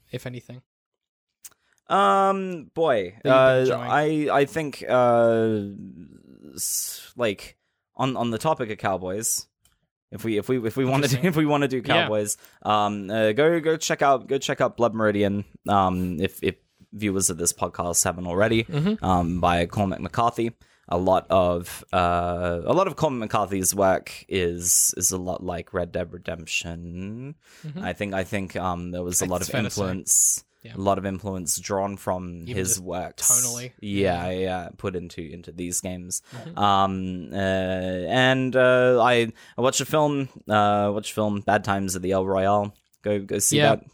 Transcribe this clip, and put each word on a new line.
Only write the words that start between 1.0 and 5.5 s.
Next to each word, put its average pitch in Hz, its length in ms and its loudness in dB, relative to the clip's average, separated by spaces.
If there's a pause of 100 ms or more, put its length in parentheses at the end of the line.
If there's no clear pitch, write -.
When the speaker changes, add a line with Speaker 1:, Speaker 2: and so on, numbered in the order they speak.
Speaker 2:
Um, 196 880 2
boy, 110 500 0
Speaker 1:
That - 0 -
you've - 0 -
been 131 100 4
Speaker 2:
uh, 131 260 6
Speaker 1:
enjoying? 143 720 0
Speaker 2:
I, 98 80 2
I 143 60 4
think, 147 420 -6
uh, 117 720 4 (960)